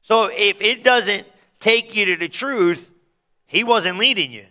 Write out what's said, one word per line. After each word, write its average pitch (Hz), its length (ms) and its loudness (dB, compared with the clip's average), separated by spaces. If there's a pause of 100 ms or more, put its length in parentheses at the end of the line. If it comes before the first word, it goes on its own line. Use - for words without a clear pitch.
So 220 320 0
if 202 300 0
it 226 200 0
doesn't 220 440 0 (320)
take 226 360 0
you 208 120 0
to 180 100 0
the 170 120 -6
truth, 202 640 -2 (540)
he 208 200 -2
wasn't 185 340 0
leading 202 340 -2
you. 104 180 -20